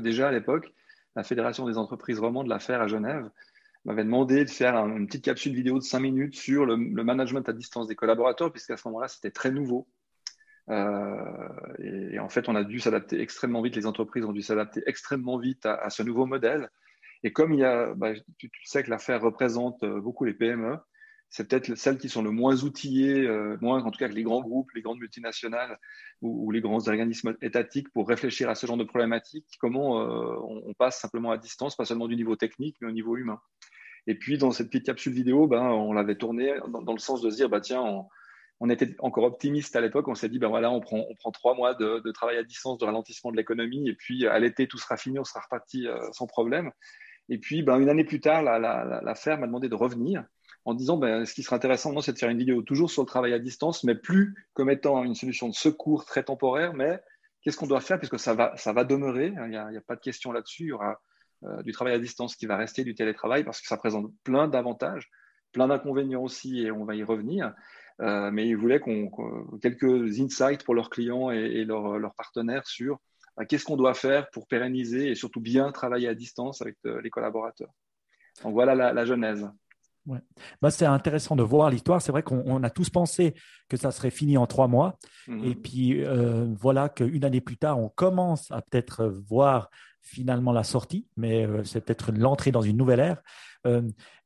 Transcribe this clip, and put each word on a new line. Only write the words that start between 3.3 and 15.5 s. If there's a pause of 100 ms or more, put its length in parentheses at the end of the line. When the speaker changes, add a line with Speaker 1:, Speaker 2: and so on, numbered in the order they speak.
Speaker 1:
m'avait
demandé
de
faire
un,
une
petite
capsule
vidéo
de
cinq
minutes
sur
le,
le
management
à
distance
des
collaborateurs,
puisqu'à
ce
moment-là,
c'était
très
nouveau. (800)
Euh, (640)
et,
et
en
fait,
on
a
dû
s'adapter
extrêmement
vite,
les
entreprises
ont
dû
s'adapter
extrêmement
vite